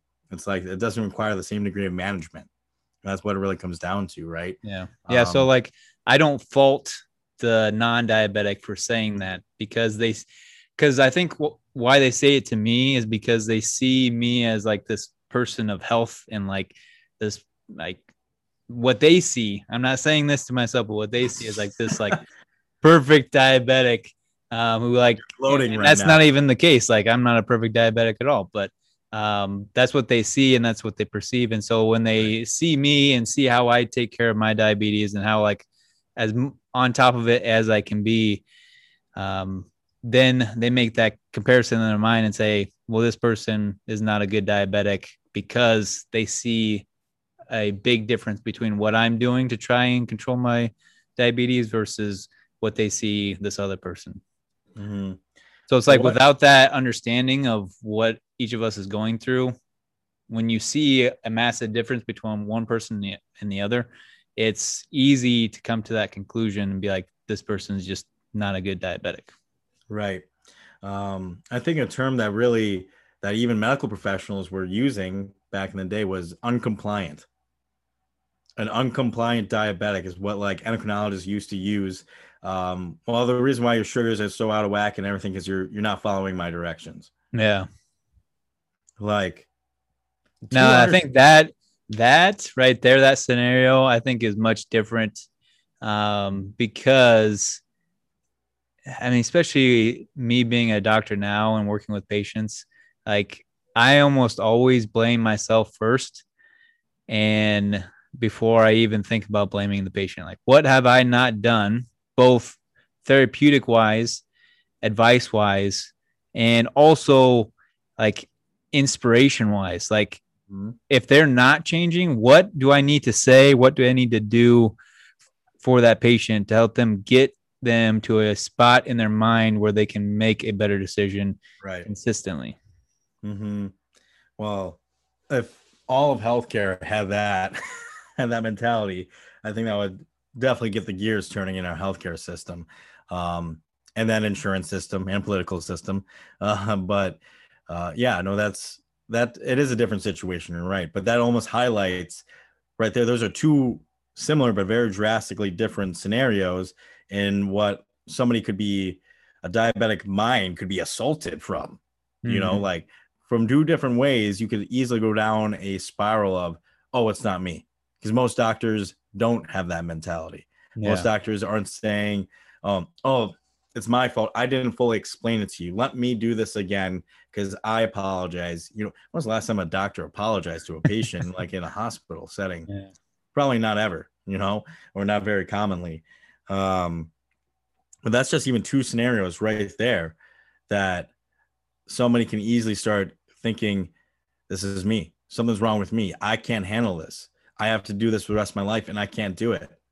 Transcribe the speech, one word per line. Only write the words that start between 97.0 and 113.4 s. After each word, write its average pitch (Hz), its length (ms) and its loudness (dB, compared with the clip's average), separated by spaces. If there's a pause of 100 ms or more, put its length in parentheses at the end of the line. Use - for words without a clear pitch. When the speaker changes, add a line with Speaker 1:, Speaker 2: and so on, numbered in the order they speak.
Speaker 2:
I 123 100 -4
mean, 123 100 2
especially 123 960 2
me 123 280 0
being 117 280 0
a 104 100 0
doctor 107 340 2
now 104 420 -2
and 104 100 -2
working 104 260 -6
with 98 140 -8
patients, 104 580 -6 (400)
like, 104 400 -4 (300)
I 131 240 6
almost 135 400 2
always 120 480 2
blame 113 340 0
myself 110 560 0
first, 120 460 -2 (840)
and 104 760 0 (320)
before 113 460 2
I 110 100 6
even 110 300 2
think 113 240 -4
about 101 240 -2
blaming 101 320 -4
the 95 80 -8
patient, 95 340 -8
like, 92 200 -16
what 139 200 8
have 131 220 6
I 127 160 8
not 123 380 2
done 113 440 2 (320)
both 127 400 4 (480)
therapeutic 139 640 4